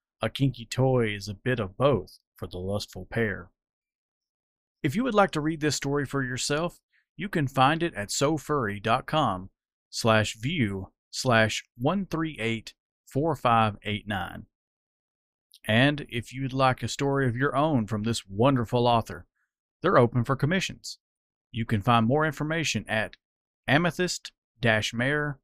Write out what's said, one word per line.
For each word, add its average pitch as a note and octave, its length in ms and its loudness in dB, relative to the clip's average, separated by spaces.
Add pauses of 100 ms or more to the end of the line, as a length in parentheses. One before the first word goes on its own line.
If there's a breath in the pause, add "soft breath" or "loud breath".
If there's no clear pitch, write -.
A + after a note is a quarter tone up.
(220)
a A2+ 80 0
kinky B2 380 -2
toy B2+ 480 2
is G2 120 -10
a G#2 60 -6
bit B2 260 -2
of F#2+ 200 -6
both B2 400 0 (180)
for G#2 100 -12
the F2+ 120 -12
lustful F#2+ 520 -8
pair. G2 380 -4 (1300)
If C#3+ 120 -2
you A#3 100 0
would B3 100 -2
like E3+ 160 4
to D#3 100 -4
read D#3 200 -4
this D3 160 0
story C#3 280 -2
for C#3 180 -4
yourself, C#3+ 580 -4 (360)
you F#3+ 140 -8
can D3 180 0
find D3 340 4
it - 120 -2
at G2+ 160 -8
sofurry C#3 680 0
dot A2+ 280 0
com G2 420 0 (400)
slash A2 480 2
view G#2+ 560 -2 (180)
slash A2+ 540 2 (140)
one F3 260 0
three D#3+ 340 -6
eight A2+ 360 -4 (320)
four D3+ 300 0
five A2+ 480 4
eight G#2 220 -4
nine. F#2 380 -6 (1200)
And C3+ 440 2
if A#2 240 -8
you'd C3 200 -6
like C3 300 0
a A2+ 60 -4
story C#3 400 0
of A2+ 80 0
your C3 180 0
own C#3 320 2
from G#2 160 -2
this A2+ 240 -2
wonderful A#2+ 600 2
author, G#2+ 380 0 (540)
they're F#3 160 2
open A#2+ 280 4
for C#3 100 0
commissions. - 640 -2 (540)
You A2+ 120 -4
can G#2+ 180 0
find A#2 220 4
more D3 220 2
information D3+ 600 -2
at G#2 280 -4 (520)
amethyst E3+ 640 0 (280)
dash A2 320 2
mare C#3+ 520 -2